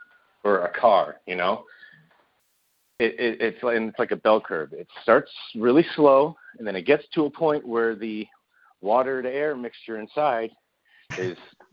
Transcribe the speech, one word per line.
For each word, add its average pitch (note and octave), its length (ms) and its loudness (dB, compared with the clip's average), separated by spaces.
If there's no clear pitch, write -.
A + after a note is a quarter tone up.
or G2 200 2
a - 80 -4
car, F2+ 540 2
you F#2 80 -8
know? F#2+ 300 -2
It, A2+ 200 0
it, A#2 240 -2
it's A2 200 -4
like, A#2+ 160 0
it's A2 200 -6
like A#2 140 -2
a G2 40 -4
bell G#2+ 240 4
curve. D2+ 320 -8
It E2+ 140 -14
starts B2+ 280 4
really B2 300 4
slow, D3 400 4
and A2+ 80 -10
then F#2+ 100 -4
it F2+ 100 -8
gets D3 180 2
to D#3+ 100 0
a C#3 60 -2
point D3+ 360 -2
where A#2 280 -2
the G#2+ 320 -8
water B2+ 420 0
to B2+ 80 -6
air C#3+ 260 -4
mixture A2+ 420 -12
inside A2+ 520 -4
is, F#2 180 -6